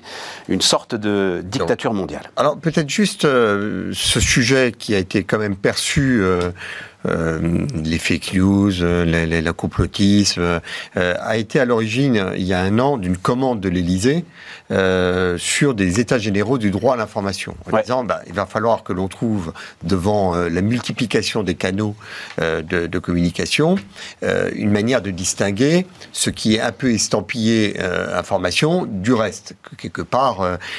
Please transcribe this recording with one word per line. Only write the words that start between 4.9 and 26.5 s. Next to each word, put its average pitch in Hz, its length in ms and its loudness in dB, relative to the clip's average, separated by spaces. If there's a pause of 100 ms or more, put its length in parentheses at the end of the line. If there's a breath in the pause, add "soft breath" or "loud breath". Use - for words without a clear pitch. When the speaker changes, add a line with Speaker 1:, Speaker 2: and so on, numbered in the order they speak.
Speaker 2:
a - 20 4
été 95 260 0
quand - 140 0
même 104 180 -2
perçu... 127 680 0
Euh, 90 260 2 (580 loud breath)
euh, 82 520 0 (160)
les 80 240 -2
fake - 340 -2
news, 98 480 2
euh, 87 240 2
les, 82 220 2
les, 82 140 0
le 82 120 0
complotisme, 98 880 2 (560 loud breath)
euh, 90 240 2
a 113 160 -2
été 113 220 0
à 127 60 4
l'origine, 113 680 2
il 92 80 -2
y 92 100 0
a 90 60 2
un 95 200 2
an, 135 180 2
d'une 92 200 -2
commande 123 440 0
de 95 80 0
l'Élysée, 92 560 2 (460 loud breath)
euh, 92 680 2
sur 139 380 0
des 95 240 2
états 127 200 2
généraux 104 380 0
du 104 140 0
droit 120 240 2
à - 20 -4
l'information, 101 580 -4 (120)
en - 80 -2
Speaker 1:
Ouais. 110 80 2
Speaker 2:
disant, 123 200 -2
bah, 87 240 -2
il 87 60 -12
va 95 120 -2
falloir 110 380 0
que 104 100 -4
l'on 95 140 -2
trouve 98 460 -4 (300 loud breath)
devant, 92 520 2
euh, 87 140 0
la 87 120 0
multiplication 110 840 -2
des 90 120 -2
canaux, 104 400 -2 (460 loud breath)
euh, 82 220 0
de, 85 240 -2
de 90 120 -2
communication, 90 760 2 (480 loud breath)
euh, 92 320 0
une 107 160 0
manière 110 300 2
de 98 100 -4
distinguer 107 760 0 (260 loud breath)
ce - 200 -2
qui 107 240 0